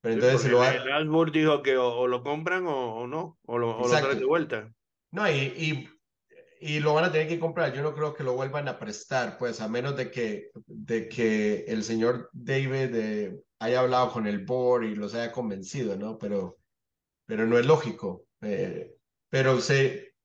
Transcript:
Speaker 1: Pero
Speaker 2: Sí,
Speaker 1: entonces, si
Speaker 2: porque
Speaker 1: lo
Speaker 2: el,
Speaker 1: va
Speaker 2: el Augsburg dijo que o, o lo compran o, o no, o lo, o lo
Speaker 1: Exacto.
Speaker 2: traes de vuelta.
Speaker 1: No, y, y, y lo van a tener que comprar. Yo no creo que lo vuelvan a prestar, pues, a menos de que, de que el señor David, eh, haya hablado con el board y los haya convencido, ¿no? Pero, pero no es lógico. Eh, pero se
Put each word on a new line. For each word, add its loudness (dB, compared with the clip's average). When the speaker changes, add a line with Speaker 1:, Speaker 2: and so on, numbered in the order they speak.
Speaker 1:
Pero 0
Speaker 2:
Sí, 2
Speaker 1:
entonces, 6
si 0
Speaker 2:
porque -
Speaker 1:
lo 6
Speaker 2:
el, -
Speaker 1:
va 6
Speaker 2:
el -4
Augsburg 2
dijo 4
que 2
o, 4
o 2
lo 0
compran -2
o, -2
o -6
no, -8
o -4
lo, 2
o 0
lo 4
Speaker 1:
Exacto. 2
Speaker 2:
traes 0
de -2
vuelta. -2
Speaker 1:
No, 0
y, 2
y, -4
y -4
lo 4
van 4
a 2
tener 2
que -2
comprar. 0
Yo -4
no -2
creo -2
que -10
lo 0
vuelvan -4
a -6
prestar, -4
pues, -4
a -6
menos -2
de -6
que, -4
de -4
que 0
el -2
señor 0
David, -2
eh, -2
haya 2
hablado 4
con -2
el -2
board 2
y -4
los -6
haya -4
convencido, -4
¿no? -8
Pero, -4
pero 0
no 6
es 6
lógico. 0
Eh, -4
pero 2
se 0